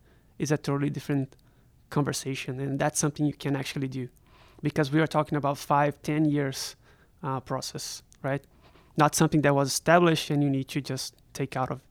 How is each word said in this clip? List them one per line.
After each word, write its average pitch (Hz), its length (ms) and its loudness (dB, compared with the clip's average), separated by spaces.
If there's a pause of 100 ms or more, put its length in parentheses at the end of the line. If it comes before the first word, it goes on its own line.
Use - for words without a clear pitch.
(380)
is 135 140 -2
a 147 60 2
totally 143 340 -2
different 139 440 -4 (540)
conversation, 135 720 -4
and 139 180 -4
that's 147 220 -2
something 151 260 0
you 143 80 2
can 139 220 -4
actually 135 320 -4
do, 131 200 -6 (540)
because 147 300 0
we 156 80 4
are 156 80 4
talking 151 280 0
about 139 220 -2
five, 147 460 2
ten 151 220 2
years, 143 500 -2 (480)
uh, 135 160 -4
process, - 640 -8 (180)
right? 139 220 -4 (540)
Not 151 180 4
something 156 260 4
that 143 140 4
was 139 140 2
established 165 600 4
and 147 140 2
you 143 80 2
need 135 180 -2
to 147 120 -4
just - 340 -8 (180)
take - 240 -6
out 127 140 -2
of 127 200 -8